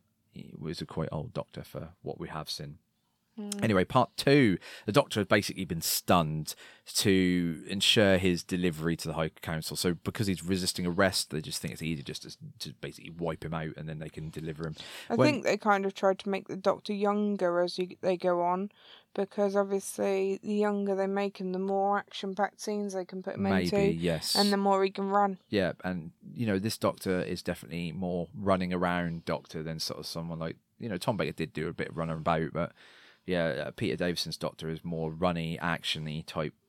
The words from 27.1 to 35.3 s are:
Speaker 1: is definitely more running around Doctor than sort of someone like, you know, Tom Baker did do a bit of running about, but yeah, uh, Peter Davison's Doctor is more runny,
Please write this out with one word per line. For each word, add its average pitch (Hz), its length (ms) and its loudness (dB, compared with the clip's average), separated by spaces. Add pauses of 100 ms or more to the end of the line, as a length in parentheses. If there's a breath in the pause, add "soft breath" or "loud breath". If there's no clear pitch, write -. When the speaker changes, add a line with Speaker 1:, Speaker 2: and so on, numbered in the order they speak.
Speaker 1:
is - 220 -4
definitely 85 480 -6
more 87 420 -2
running 95 400 2
around 87 520 0
Doctor 82 400 -6
than 80 160 -6
sort - 180 -6
of 76 80 -10
someone 82 320 -6
like, 82 180 -6 (220)
you 117 100 -8
know, 92 100 -4
Tom 110 180 -2
Baker 78 160 -2
did 80 200 -6
do 78 160 -4
a 82 40 -6
bit - 160 -6
of - 80 -14
running 80 200 -2
about, 80 360 0
but 82 200 -2 (540 soft breath)
yeah, 82 400 0
uh, - 40 -8
Peter - 260 -2
Davison's 87 400 -2
Doctor - 320 -6
is 80 160 -6
more 80 260 -2
runny, 82 480 0